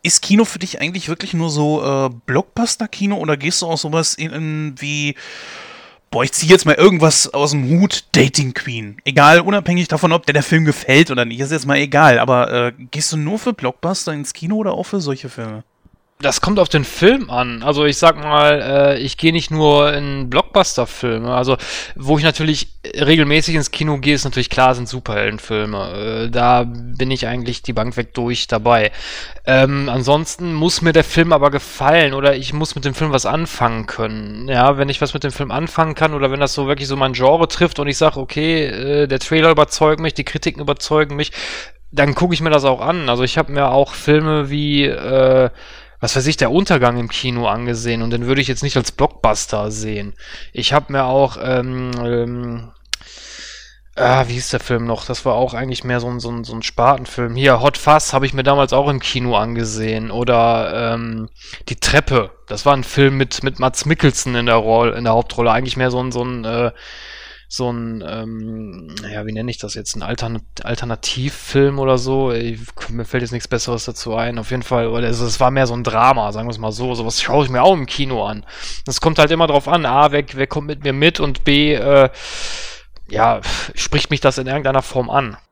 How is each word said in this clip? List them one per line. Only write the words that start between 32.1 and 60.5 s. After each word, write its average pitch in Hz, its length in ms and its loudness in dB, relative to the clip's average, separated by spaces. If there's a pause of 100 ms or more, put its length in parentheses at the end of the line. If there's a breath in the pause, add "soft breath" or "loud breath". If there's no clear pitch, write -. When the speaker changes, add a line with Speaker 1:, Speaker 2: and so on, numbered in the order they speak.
Speaker 2:
oder 139 220 2
ich 135 160 -8
muss 151 240 -4
mit 139 80 -8
dem 135 100 -2
Film 156 160 -2
was 131 160 4
anfangen 120 600 -2
können. 107 640 -8
Ja, 135 300 4
wenn 139 100 0
ich 135 120 -6
was 143 140 -2
mit 143 100 -6
dem 135 80 -4
Film 139 180 -6
anfangen 160 460 -2
kann 156 180 0
oder 135 160 0
wenn 139 100 -4
das 139 140 0
so 139 140 -2
wirklich 139 200 -2
so 139 80 -2
mein 135 160 0
Genre 143 360 4
trifft 170 320 0
und 143 80 -2
ich 139 100 -4
sag, 156 180 4
okay, 151 500 -2
äh, 139 420 0
der 131 100 -2
Trailer 160 320 4
überzeugt 151 500 2
mich, 160 140 -4
die 139 100 -6
Kritiken 147 380 -6
überzeugen 147 540 0
mich, 147 160 -4 (580 loud breath)
dann 143 240 2
guck 175 180 2
ich 151 80 -2
mir 160 100 0
das 143 140 4
auch 131 160 2
an. 147 300 -2
Also 123 140 2
ich - 120 -2
hab 160 120 0
mir 139 240 0
auch 139 200 4
Filme 151 560 2
wie, 147 360 0
äh, 131 640 2 (500 loud breath)
was 117 160 -2
weiß 131 100 0
ich, 156 100 0
Der 117 140 0
Untergang 123 480 2
im 117 100 -4
Kino 120 380 -4
angesehen 117 560 -2
und 117 80 -2
den 120 160 -2
würde 135 160 2
ich 127 60 -2
jetzt 127 140 -4
nicht 143 140 -2
als 127 160 0
Blockbuster 107 800 -2
sehen. 104 420 -8 (400 loud breath)
Ich 120 220 -2
hab 147 160 0
mir 139 140 0
auch, 135 380 2
ähm, 127 500 -4 (120)
ähm, 120 680 -6 (1200 loud breath)
ah, 127 300 4
wie 120 80 -6
hieß 127 160 -8
der 131 100 -2
Film 117 240 -2
noch? 113 220 -4
Das - 180 -8
war 127 100 2
auch 120 200 0
eigentlich 123 280 -8
mehr 123 180 -2
so 120 100 -6
ein, 123 100 -6
so 117 100 -8
ein, 117 140 -8
so 117 100 -12
ein 113 80 -8
Spartenfilm. 123 720 0
Hier, 131 260 4
Hot 143 160 2
Fuzz 151 340 4
hab 135 100 2
ich 131 120 -2
mir 131 80 -2
damals 139 320 2
auch 139 160 2
im 135 100 -2
Kino 123 340 -2
angesehen. 110 760 -2
Oder, 117 840 2